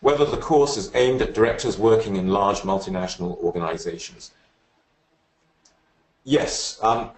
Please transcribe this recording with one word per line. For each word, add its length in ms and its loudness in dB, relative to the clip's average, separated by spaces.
whether 240 4
the 120 0
course 400 2
is 180 -6
aimed 280 2
at 120 -4
directors 420 0
working 380 2
in 140 -2
large 300 2
multinational 800 -4
organizations. 920 -6
Yes, 600 -2
um, 360 0